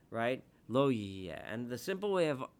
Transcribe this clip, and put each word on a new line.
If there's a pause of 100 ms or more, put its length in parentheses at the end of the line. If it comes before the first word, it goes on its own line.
(100)
right, (260)
lo
yiyeh. (100)
And
the
simple
way
of, (180)